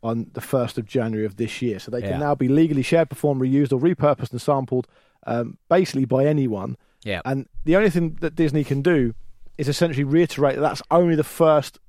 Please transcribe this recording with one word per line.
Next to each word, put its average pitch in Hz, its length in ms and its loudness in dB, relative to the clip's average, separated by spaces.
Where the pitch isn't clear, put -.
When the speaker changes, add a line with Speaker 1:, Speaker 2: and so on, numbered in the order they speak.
Speaker 1:
on 113 280 -4
the - 80 -10
first 123 380 -2
of 117 60 -6
January 110 400 -4
of 98 120 -6
this 113 260 -6
year. 113 160 -2
So - 140 -16
they 123 80 -4
can 101 120 -6
Speaker 2:
Yeah. - 60 -4
Speaker 1:
now 147 160 0
be 135 140 0
legally 147 340 4
shared, 165 260 2
performed, 139 320 -2
reused 135 320 2
or 131 60 0
repurposed 147 540 0
and 123 100 -8
sampled, 131 460 -2
um, 117 300 -4
basically 160 360 2
by 131 200 2
anyone. 123 500 -2
Speaker 2:
Yeah. 95 200 -4
Speaker 1:
And 135 220 -4
the 160 100 4
only 208 140 4
thing 165 300 -2
that 160 140 -4
Disney 151 300 0
can 139 180 -2
do 135 320 2
is 143 100 -4
essentially 147 340 0
reiterate 143 540 2
that 139 60 -2
that's 151 280 -2
only 170 240 4
the 151 80 0
first 156 560 2